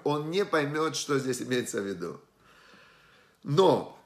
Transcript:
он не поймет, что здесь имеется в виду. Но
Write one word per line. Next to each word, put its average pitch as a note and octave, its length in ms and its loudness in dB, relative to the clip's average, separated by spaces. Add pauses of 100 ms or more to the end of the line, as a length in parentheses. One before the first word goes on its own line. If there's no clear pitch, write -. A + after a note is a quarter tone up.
он D3 260 -2
не G3 140 0
поймет, D3+ 520 0
что C#3+ 220 0
здесь B2+ 240 -2
имеется A#2+ 380 -2
в G2+ 60 -4
виду. F2 340 -8 (1200)
Но C#3+ 600 4